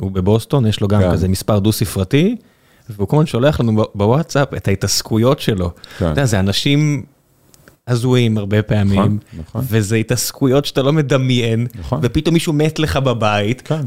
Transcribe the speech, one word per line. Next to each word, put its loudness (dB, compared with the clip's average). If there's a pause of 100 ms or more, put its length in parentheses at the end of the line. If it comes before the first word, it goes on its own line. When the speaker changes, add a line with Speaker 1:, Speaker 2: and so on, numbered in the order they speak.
Speaker 1:
הוא -6
בבוסטון, 0
יש 0
לו 0
גם 2
Speaker 2:
כן. 2
Speaker 1:
כזה 0
מספר 0
דו-ספרתי, 0 (540)
והוא -4
כל 0
הזמן 4
שולח 0
לנו 0
ב-, 4 (120)
בוואטסאפ 0
את -6
ההתעסקויות 0
שלו. -2 (280)
Speaker 2:
כן. -2
Speaker 1:
אתה 0
יודע, 0
זה 0
אנשים... 0 (840)
הזויים 2
הרבה 0
פעמים, 2
Speaker 2:
נכון, 2 (200)
נכון. -8
Speaker 1:
וזה 0
התעסקויות 0
שאתה -2
לא 2
מדמיין, 0 (120)
Speaker 2:
נכון. -4
Speaker 1:
ופתאום 0
מישהו 0
מת 0
לך -2
בבית, 0
Speaker 2:
כן. -4